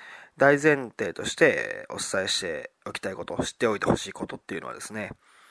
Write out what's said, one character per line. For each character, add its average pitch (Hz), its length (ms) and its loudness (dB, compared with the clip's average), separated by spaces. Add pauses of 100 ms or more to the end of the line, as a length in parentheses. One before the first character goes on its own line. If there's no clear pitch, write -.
(360)
大 143 260 6
前 139 280 4
提 92 240 -4
と 101 120 -8
し - 80 -4
て 57 560 4
お - 80 -8
伝 95 280 -2
え - 20 -4
し - 140 0
て 78 300 -6 (140)
お 104 60 -10
き - 80 -8
た 101 100 -6
い 95 60 -8
こ 101 80 -8
と、 95 200 -6
知 - 80 -6
っ - 40 -12
て 120 120 2
お 107 100 4
い - 20 -4
て - 80 -4
ほ - 80 4
し - 120 -6
い 95 60 -12
こ - 140 -8
と - 80 -10
っ - 40 -12
て - 140 -12
い 87 60 -6
う - 20 -14
の 62 60 -10
は 62 60 -10
で - 80 -14
す - 120 -12
ね、 107 180 -8 (400)